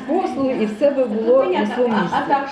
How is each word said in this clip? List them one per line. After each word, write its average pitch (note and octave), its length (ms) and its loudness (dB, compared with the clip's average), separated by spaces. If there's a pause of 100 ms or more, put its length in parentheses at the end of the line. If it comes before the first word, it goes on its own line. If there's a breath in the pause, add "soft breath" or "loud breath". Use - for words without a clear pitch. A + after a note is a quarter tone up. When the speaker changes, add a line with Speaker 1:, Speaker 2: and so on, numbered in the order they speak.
Speaker 1:
послуги, C#4 520 0
і G#3+ 60 0
все C#4+ 240 2
би C4 200 0
Speaker 2:
Ну, G#3+ 100 -2
Speaker 1:
було A#3+ 180 4
на C4 60 4
Speaker 2:
понятно. G#3+ 300 -2
Speaker 1:
своєму A#3+ 240 0
Speaker 2:
А, F3+ 40 0
Speaker 1:
місці. E3+ 140 -2 (100)
Speaker 2:
а - 20 -8
так C#4 240 0